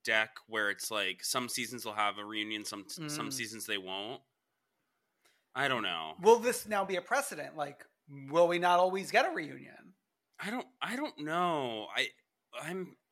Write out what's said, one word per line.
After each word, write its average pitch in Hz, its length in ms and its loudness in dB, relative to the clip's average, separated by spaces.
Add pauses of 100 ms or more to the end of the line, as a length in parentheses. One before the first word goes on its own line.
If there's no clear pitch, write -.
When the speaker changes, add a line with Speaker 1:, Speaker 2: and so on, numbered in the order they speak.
Speaker 1:
Deck 110 280 2 (160)
where 107 220 0
it's, - 200 -4
like, 95 340 -2
some 123 260 -2
seasons 117 360 -6
will 110 80 -6
have 104 240 0
a 104 80 -10
reunion, 107 400 -6
some, 101 240 -10
some 160 180 -10 (220)
Speaker 2:
Mm. 135 40 -8
Speaker 1:
seasons 113 320 -8
they 104 120 -2
won't. 98 440 -8 (1300)
I 135 120 0
don't 123 160 0
know. 82 380 -4
Speaker 2:
Will 220 180 10
this 226 280 -2
now 202 180 0
be 190 100 -2
a 175 60 -2
precedent? 160 560 -2
Like, 143 280 -6 (220)
will 143 400 4
we 175 120 2
not 175 200 6
always 185 320 2
get 254 140 6
a 381 80 2
reunion? 139 600 -10 (460)
Speaker 1:
I 185 120 -8
don't, 247 160 -4 (140)
I 185 140 -4
don't 285 240 -6
know. 151 760 0
I, 123 120 0 (540)
I'm, 175 340 -8 (160)